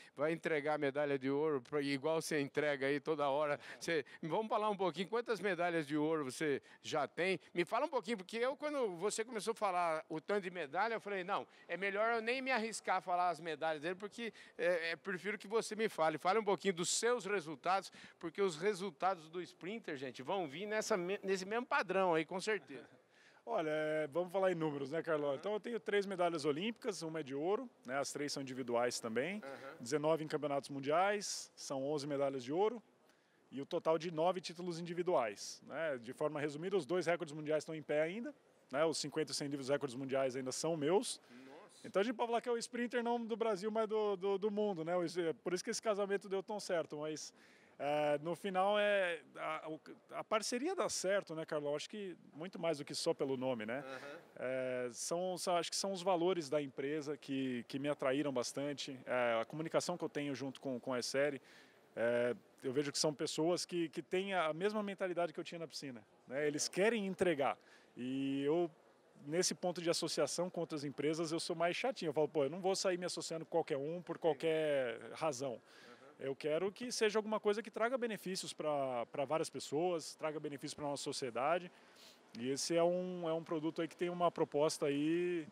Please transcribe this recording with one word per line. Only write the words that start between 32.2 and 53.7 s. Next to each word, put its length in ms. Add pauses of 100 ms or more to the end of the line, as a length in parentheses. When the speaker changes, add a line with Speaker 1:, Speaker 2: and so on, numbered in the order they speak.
Speaker 2:
de 100
ouro, 280 (680)
e 80
o 60
total 320
de 140
nove 280
títulos 400
individuais, 840
né? 320
De 160
forma 260
resumida, 380
os 80
dois 220
recordes 260
mundiais 300
estão 120
em 60
pé 200
ainda, 320 (380)
né? 140
Os 140
cinquenta 320
e 40
cem 140
livros 180
recordes 280
mundiais 420
ainda 160
são 240
meus. 420 (100)
Speaker 1:
Nossa. 580
Speaker 2:
Então 120
a 60
gente 100
pode 120
falar 140
que 60
é 60
o 40
sprinter 460
não 180
do 140
Brasil, 340
mas 200
do, 260
do, 220
do 140
mundo, 340
né? 100
O, 60 (420)
por 100
isso 100
que 60
esse 120
casamento 480
deu 120
tão 200
certo, 380
mas 340 (500)
É, 380
no 140
final, 420
é, 420 (160)
a, 320
o, 140 (300)
a 120
parceria 520
dá 120
certo, 460
né, 120
Carlão? 300
Acho 140
que 260 (160)
muito 280
mais 180
do 80
que 80
só 180
pelo 240
nome, 300
né? 180